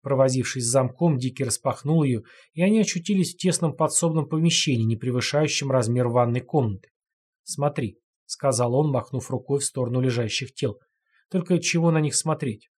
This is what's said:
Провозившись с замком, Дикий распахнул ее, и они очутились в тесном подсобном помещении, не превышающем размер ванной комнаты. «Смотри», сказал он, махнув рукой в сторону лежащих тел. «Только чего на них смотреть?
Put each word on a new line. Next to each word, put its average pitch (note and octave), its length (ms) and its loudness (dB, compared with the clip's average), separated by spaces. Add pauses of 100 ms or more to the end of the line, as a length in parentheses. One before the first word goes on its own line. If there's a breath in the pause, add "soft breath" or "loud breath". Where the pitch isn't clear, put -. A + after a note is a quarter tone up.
Провозившись C3 600 0
с A#2 60 -2
замком, C3 480 2
Дикий C3 260 -4
распахнул C#3+ 580 0
ее, A#2+ 200 0 (300 loud breath)
и E3 100 -2
они G#3+ 180 4
очутились F#3 540 0
в - 40 -20
тесном E3 360 0
подсобном D#3+ 540 0
помещении, D#3 560 2
не A2+ 120 2
превышающем C3 720 -2
размер B2 380 2
ванной A#2+ 320 2
комнаты. A2+ 500 -2 (520)
«Смотри», C#3+ 560 -4 (280)
сказал B2 480 -2
он, D3+ 160 2
махнув - 400 -4
рукой C#3 300 -4
в - 40 -4
сторону B2 360 -2
лежащих A#2+ 540 -2
тел. - 240 -4 (520)
«Только F3 280 0
чего E3 320 2
на D#3+ 100 2
них D3+ 140 -2
смотреть? D3+ 640 -4